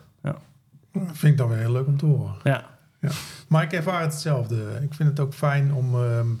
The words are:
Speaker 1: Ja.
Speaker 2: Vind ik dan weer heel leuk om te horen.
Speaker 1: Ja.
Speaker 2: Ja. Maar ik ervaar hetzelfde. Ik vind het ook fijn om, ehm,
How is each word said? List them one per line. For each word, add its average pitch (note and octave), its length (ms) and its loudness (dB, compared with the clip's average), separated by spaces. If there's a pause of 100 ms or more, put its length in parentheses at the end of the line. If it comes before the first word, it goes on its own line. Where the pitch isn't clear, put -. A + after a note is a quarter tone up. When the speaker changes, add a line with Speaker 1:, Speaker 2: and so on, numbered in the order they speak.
(240)
Speaker 1:
Ja. G2 120 -4 (580)
Speaker 2:
Vind F3 380 -4
ik C3 60 4
dan A#2+ 120 0
weer A2 80 0
heel A#2 140 0
leuk B2+ 160 0
om C#3+ 100 2
te D3+ 80 -2
horen. A2+ 380 2
Speaker 1:
Ja. - 280 0 (280)
Speaker 2:
Ja. C#3 100 -2 (380)
Maar D#3+ 160 4
ik D#3 100 -4
ervaar F3 280 -2
hetzelfde. A#2 800 -2
Ik C#3+ 120 -4
vind D3+ 160 2
het C#3+ 100 0
ook C#3+ 140 -2
fijn C#3+ 400 2
om, B2+ 220 0
ehm, A#2 320 2 (140)